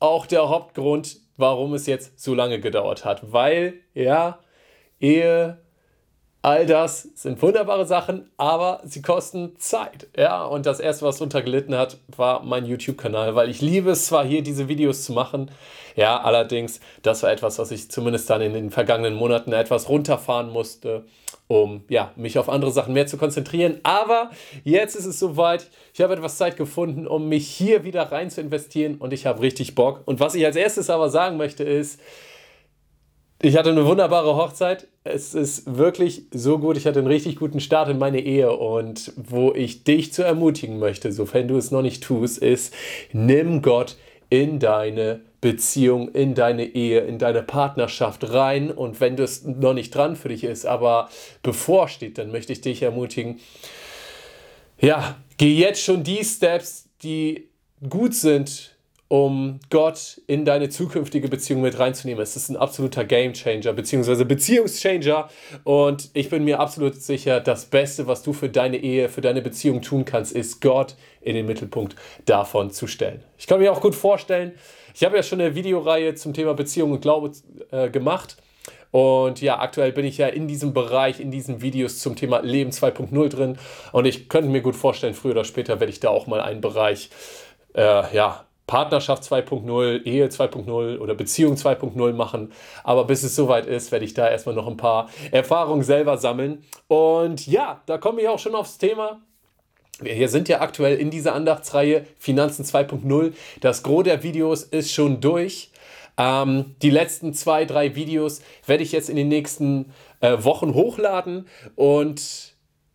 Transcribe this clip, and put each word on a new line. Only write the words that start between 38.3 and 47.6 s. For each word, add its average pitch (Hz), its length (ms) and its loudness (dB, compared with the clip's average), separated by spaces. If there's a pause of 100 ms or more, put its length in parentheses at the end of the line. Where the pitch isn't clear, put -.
Und 113 640 -4
wo 123 380 2
ich - 320 -6
dich 156 280 2
zu 180 120 0
ermutigen 156 560 0
möchte, 104 320 -2
sofern 110 340 -2
du 131 100 0
es 123 140 0
noch 131 120 2
nicht 127 200 -4
tust, 120 360 -2
ist, - 360 -2 (380)
nimm 139 500 4
Gott 127 320 2 (340)
in 143 300 2
deine 110 600 0 (200)
Beziehung, 123 680 2
in 135 260 0
deine 120 300 2
Ehe, 117 380 0
in 117 180 -8
deine 117 240 0
Partnerschaft 127 880 -2